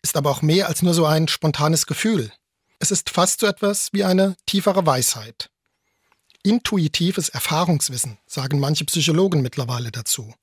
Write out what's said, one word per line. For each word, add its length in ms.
ist 140
aber 140
auch 120
mehr 260
als 140
nur 120
so 120
ein 220
spontanes 580
Gefühl. 460
Es 120
ist 200
fast 300
so 60
etwas 460
wie 120
eine 320
tiefere 400
Weisheit. 640
Intuitives 840
Erfahrungswissen, 1000
sagen 340
manche 260
Psychologen 560
mittlerweile 480
dazu. 420